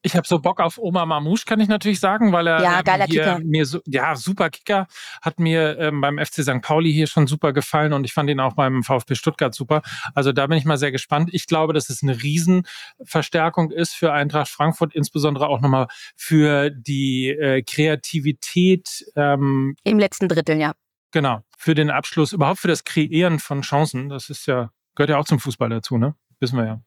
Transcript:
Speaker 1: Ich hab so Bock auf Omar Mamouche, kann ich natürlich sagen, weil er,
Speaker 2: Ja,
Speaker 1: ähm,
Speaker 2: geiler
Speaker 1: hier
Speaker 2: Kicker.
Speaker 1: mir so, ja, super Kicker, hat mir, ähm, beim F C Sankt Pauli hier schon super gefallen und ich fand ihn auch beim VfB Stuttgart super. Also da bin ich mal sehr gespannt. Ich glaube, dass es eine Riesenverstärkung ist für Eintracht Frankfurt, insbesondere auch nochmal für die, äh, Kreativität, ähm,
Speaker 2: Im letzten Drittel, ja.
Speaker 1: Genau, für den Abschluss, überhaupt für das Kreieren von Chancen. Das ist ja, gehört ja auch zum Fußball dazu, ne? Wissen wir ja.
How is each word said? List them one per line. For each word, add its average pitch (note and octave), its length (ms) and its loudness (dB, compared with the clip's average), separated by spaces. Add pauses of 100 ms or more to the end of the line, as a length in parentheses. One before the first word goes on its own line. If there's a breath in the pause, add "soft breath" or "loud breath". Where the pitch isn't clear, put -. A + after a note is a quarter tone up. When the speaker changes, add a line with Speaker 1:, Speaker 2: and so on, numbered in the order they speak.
Speaker 1:
Ich F3 140 0
hab E3 100 2
so F3 120 2
Bock F3 220 0
auf E3+ 180 0
Omar F3+ 260 -2
Mamouche, D#3+ 400 -2
kann A3 160 0
ich G#3 80 4
natürlich G#3 320 0
sagen, G#3 320 2
weil E3+ 140 2
er, E3 160 4
Speaker 2:
Ja, F3 160 4
Speaker 1:
ähm, F3+ 60 -2
Speaker 2:
geiler F#3+ 200 2
Speaker 1:
hier D#3 180 2
Speaker 2:
Kicker. D#3 180 2
Speaker 1:
mir D#3 260 0
so, D3 180 -6
ja, C3+ 320 -2
super F3 320 -2
Kicker, G3 380 -2 (340 loud breath)
hat - 180 -4
mir, D#3+ 400 2
ähm, D3 220 -2
beim C#3+ 160 0
F D3+ 140 -4
C - 100 -6
Sankt B2+ 240 -2
Pauli D#3+ 260 2
hier D3+ 160 2
schon D3+ 200 4
super D3 260 0
gefallen D3+ 400 0
und C#3 120 0
ich A#2+ 100 -8
fand D3 160 0
ihn C3+ 100 0
auch C3 140 0
beim C3 280 0
VfB B2+ 320 -2
Stuttgart C#3 400 -2
super. D3+ 280 -2 (320 loud breath)
Also C#3 180 2
da C#3 140 0
bin D#3+ 100 2
ich C3+ 80 0
mal D3 140 2
sehr C#3 120 0
gespannt. D3 440 -2
Ich - 120 -4
glaube, D#3+ 280 0
dass - 160 -2
es B2+ 120 -6
eine B2+ 200 -2
Riesenverstärkung E3 1500 -2
ist E3 200 -4
für E3 180 0
Eintracht D3 380 0
Frankfurt, D#3+ 460 -2
insbesondere D3 540 -2
auch C3 120 0
nochmal C3 280 2 (280 loud breath)
für D3 540 4
die, C3+ 580 -2
äh, C#3 320 0
Kreativität, D#3 1400 0 (120)
ähm, C#3 680 2
Speaker 2:
Im G#3+ 140 4
letzten G3 300 0
Drittel, D#3+ 300 0
ja. D3+ 140 -2 (380)
Speaker 1:
Genau, C3+ 320 0 (160)
für D#3+ 160 2
den D3+ 160 2
Abschluss, D3 420 0
überhaupt E3+ 280 0
für - 80 -2
das D#3+ 160 0
Kreieren D#3+ 540 0
von C#3 220 -6
Chancen. C#3+ 480 -2
Das C#3 220 -12
ist - 160 -10
ja, B2 240 -2 (240)
gehört D3 160 2
ja D3 80 4
auch D3 80 0
zum D3 140 2
Fußball A#2+ 280 -4
dazu, A2+ 300 -2
ne? C3 160 0 (240)
Wissen B2+ 180 -2
wir A#2 80 0
ja. A2 220 -6